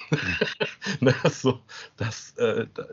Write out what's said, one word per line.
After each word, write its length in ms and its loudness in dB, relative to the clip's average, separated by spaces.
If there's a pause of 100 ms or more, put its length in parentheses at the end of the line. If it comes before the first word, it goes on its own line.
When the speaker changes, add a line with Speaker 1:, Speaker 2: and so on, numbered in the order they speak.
(100)
Speaker 1:
<laughs> 100 2
Speaker 2:
Mhm. 160 -2 (640)
Speaker 1:
Na, 140 6 (160)
so, 300 0 (360)
das, 400 -6
äh, 300 2
d-, 160 -10 (100)